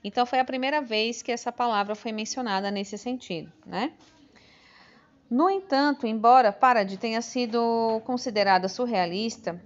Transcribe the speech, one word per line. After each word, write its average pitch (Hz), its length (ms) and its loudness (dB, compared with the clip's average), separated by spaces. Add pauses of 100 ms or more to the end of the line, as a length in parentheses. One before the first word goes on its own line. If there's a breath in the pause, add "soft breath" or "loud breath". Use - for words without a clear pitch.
Então, 240 220 0
foi 254 140 0
a 262 40 2
primeira 262 380 -2
vez 226 400 -2
que 254 100 -6
essa 233 200 -4
palavra 214 420 -2
foi 220 180 -8
mencionada 214 600 -4
nesse 202 260 -6
sentido, 185 560 -8 (100)
né? 208 300 -6 (1400 soft breath)
No 311 220 4
entanto, 285 560 0
embora 226 440 6
Parade 202 460 2
tenha 226 240 -4
sido 226 840 -2
considerada 202 640 2
surrealista 190 1000 -4